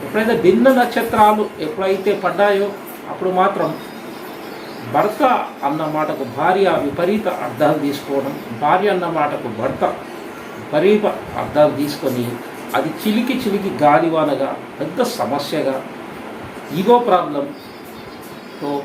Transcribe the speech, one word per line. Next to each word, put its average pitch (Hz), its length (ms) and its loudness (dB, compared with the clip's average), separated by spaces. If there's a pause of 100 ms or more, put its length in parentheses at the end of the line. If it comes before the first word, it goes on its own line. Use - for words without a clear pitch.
ఎప్పుడైతే 214 360 0
భిన్న 233 320 8
నక్షత్రాలు 226 760 4 (100)
ఎప్పుడైతే 190 640 0
పడ్డాయో 196 420 4 (440)
అప్పుడు 180 200 -2
మాత్రం 170 460 2 (1160)
భర్త 202 300 2 (400)
అన్న 156 220 -2
మాటకు 151 380 -2 (140)
భార్య 175 460 4
విపరీత 180 440 0
అర్థాలు 147 520 0
తీసుకోవడం, 139 600 -2 (220)
భార్య 185 280 4
అన్న 180 180 0
మాటకు 147 400 -2 (140)
భర్త 131 220 -2 (760)
విపరీత 202 480 4 (320)
అర్థాలు 147 380 4
తీసుకొని 127 560 -2 (440)
అది 139 120 0
చిలికి 233 500 0
చిలికి 190 460 0
గాలివానగా 147 720 4 (240)
పెద్ద 160 240 -4
సమస్యగా 135 800 -2 (920)
ఈగో 220 240 6
ప్రాబ్లంతో - 1900 -4